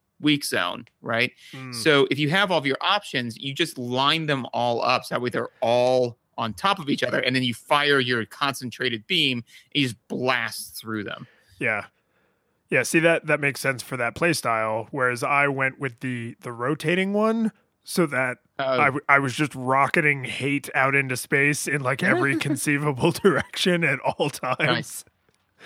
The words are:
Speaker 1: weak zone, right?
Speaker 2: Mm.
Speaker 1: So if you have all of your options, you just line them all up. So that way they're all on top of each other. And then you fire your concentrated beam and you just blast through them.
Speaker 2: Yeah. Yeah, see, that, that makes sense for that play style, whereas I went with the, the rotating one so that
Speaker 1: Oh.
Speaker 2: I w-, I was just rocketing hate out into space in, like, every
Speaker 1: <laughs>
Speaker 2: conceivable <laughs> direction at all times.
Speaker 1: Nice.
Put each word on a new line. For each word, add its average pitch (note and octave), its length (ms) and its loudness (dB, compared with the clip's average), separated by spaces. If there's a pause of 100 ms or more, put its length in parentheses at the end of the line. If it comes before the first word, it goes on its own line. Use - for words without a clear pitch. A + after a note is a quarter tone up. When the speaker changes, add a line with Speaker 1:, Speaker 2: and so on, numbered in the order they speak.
(200)
Speaker 1:
weak D3 240 2
zone, G#2 400 -2 (160)
right? A#2 320 -2 (200)
Speaker 2:
Mm. C3 220 -12
Speaker 1:
So C#3 360 4
if C#3 80 2
you D3 120 2
have F#3+ 200 2
all E3+ 80 2
of C#3 80 -2
your C3+ 160 -2
options, C#3+ 560 -2
you C#3 160 -8
just D#3+ 240 -2
line C3+ 480 0
them C3+ 260 -2
all A#2+ 300 0
up. B2 220 0
So - 100 -6
that B2 80 -2
way B2 80 -2
they're A#2+ 200 -4 (100)
all B2 580 4 (180)
on A2+ 180 -4
top G3 240 2
of C#3+ 120 -6
each - 120 -2
other. - 180 0
And B2+ 140 0
then C3 80 2
you A#2+ 120 -2
fire C#3+ 460 2
your B2 260 0
concentrated B2+ 800 -4
beam C#3+ 320 0
and A#2+ 60 -10 (380)
you C3 60 0
just - 200 -12
blast B2 680 -4
through A2 280 -8
them. - 220 -12 (320)
Speaker 2:
Yeah. A2 280 -2 (840)
Yeah, C3 120 4
see, E3 180 2
that, E3 260 4
that D3 140 2
makes C#3+ 200 -2
sense C3 220 -2
for - 160 -8
that A#2 180 -2
play E3+ 160 2
style, A2+ 580 -2
whereas B2 320 0
I C#3+ 260 2
went C3+ 300 -2
with C3 220 -6
the, B2 400 -6
the B2+ 100 -10
rotating D#3 640 -2
one A3 400 0 (320)
so E3+ 220 0
that B2+ 320 -2 (200)
Speaker 1:
Oh. C3+ 220 2
Speaker 2:
I D3 60 6
w-, C#3 220 0
I C#3 100 6
was C3+ 160 0
just D3+ 200 -2
rocketing C3+ 680 2
hate C3+ 500 -4
out C3+ 200 2
into C3+ 220 0
space C#3+ 520 0
in, C#3+ 140 -2
like, C3 200 -2
every D#4+ 340 2
Speaker 1:
<laughs> - 0 -
Speaker 2:
conceivable D3 720 0
<laughs> - 0 -
direction E3+ 760 2
at C3+ 160 0
all C#3+ 300 -2
times. B2+ 300 -4
Speaker 1:
Nice. B2 440 -2 (600)